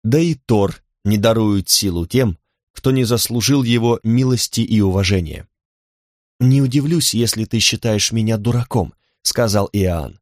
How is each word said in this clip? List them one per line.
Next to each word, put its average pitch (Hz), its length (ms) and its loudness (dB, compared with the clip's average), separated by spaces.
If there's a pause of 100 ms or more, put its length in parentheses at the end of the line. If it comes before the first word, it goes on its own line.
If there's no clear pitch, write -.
да 117 160 2
и 165 160 0
Тор 101 480 -2 (220)
не 104 120 2
дарует 107 520 0
силу 85 360 -2
тем, 117 320 0 (360)
кто - 180 -2
не 131 120 2
заслужил 120 600 0
его 117 400 2
милости 120 580 0
и 110 200 2
уважения. 92 680 -2 (920)
"Не 131 220 4
удивлюсь, 143 520 0
если 110 320 -2
ты 117 140 -4
считаешь 107 520 -2
меня 113 260 -2
дураком", 120 560 -2 (280)
сказал 104 520 0
Иоанн. 87 480 -2